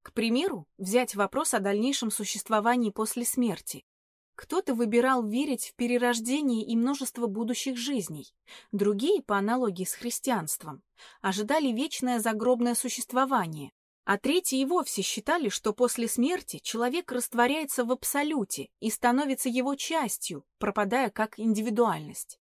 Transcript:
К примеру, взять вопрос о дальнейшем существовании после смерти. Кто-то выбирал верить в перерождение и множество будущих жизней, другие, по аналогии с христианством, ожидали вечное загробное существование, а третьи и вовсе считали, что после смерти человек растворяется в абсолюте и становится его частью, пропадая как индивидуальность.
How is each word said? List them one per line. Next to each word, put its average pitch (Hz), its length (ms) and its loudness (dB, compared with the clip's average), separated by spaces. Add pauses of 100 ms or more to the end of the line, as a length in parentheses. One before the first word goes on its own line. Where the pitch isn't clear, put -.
К - 140 -20
примеру, 233 520 0 (120)
взять 214 360 2
вопрос 208 380 0
о 233 80 2
дальнейшем 214 500 0
существовании 226 760 0
после 220 380 -2
смерти. - 580 -2 (500)
Кто-то 320 400 -2
выбирал 240 480 4
верить 247 460 -2
в - 60 -18
перерождение 240 920 0
и 233 100 -4
множество 240 520 0
будущих 233 500 -2
жизней, 233 580 -4 (380)
другие, 208 500 2
по 208 140 -2
аналогии 202 480 0
с - 80 -6
христианством, 202 920 -4 (380)
ожидали 214 480 2
вечное 247 500 0
загробное 233 560 2
существование, 233 1000 -2 (320)
а 196 120 2
третьи 277 420 0
и 269 60 4
вовсе 294 380 0
считали, 285 480 0
что 208 240 -2
после 240 340 2
смерти 320 540 -2
человек 247 500 -2
растворяется 247 720 2
в 233 80 0
абсолюте 285 800 -2 (100)
и 226 80 0
становится 254 640 2
его 254 240 0
частью, 269 720 -4 (120)
пропадая 208 520 0
как 214 280 -4
индивидуальность. 214 1080 0